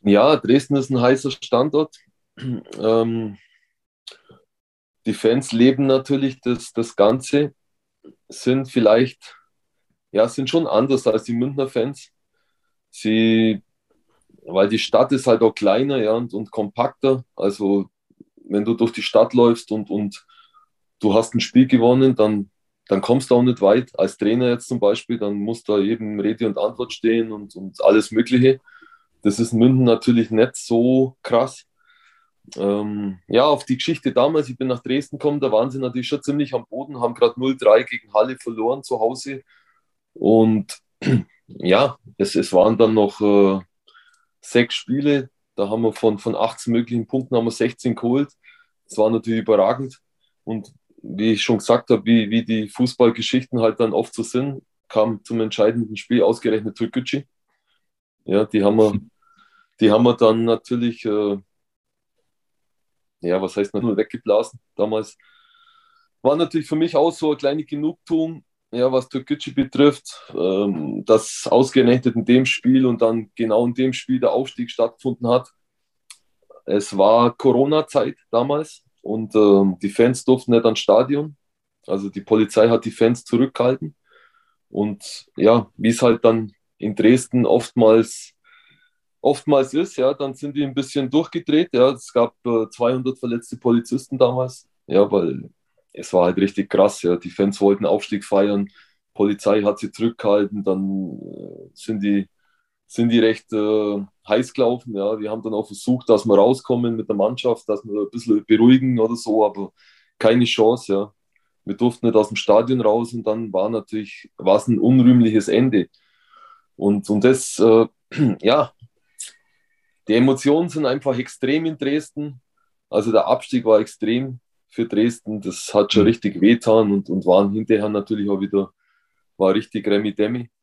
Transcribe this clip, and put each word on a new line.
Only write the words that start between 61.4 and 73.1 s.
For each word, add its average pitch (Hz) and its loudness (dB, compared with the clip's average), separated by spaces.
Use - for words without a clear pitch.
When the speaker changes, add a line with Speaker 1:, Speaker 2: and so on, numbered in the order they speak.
Speaker 1:
ja, 90 -2
was 92 -8
heißt, 101 -4
nur 107 -2
weggeblasen 107 -4
damals. 107 -6
War 139 0
natürlich 160 -4
für 156 -4
mich 160 -2
auch 160 2
so 160 -6
eine 147 -2
kleine 147 -4
Genugtuung, 160 -6
ja, 123 0
was 127 -2
Türkgücü - -8
betrifft, - 0
ähm, 92 -4
dass - 0
ausgerechnet 123 2
in 110 -2
dem 127 4
Spiel 131 0
und 117 0
dann 113 -2